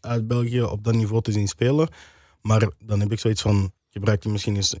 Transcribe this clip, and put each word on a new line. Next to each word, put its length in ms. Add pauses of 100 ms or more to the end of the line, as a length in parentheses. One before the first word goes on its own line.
uit 260
België 360
op 220
dat 100
niveau 280
te 100
zien 160
spelen. 400 (520)
Maar 280 (160)
dan 160
heb 120
ik 60
zoiets 240
van, 300 (180)
gebruik 320
die 100
misschien 240
eens 240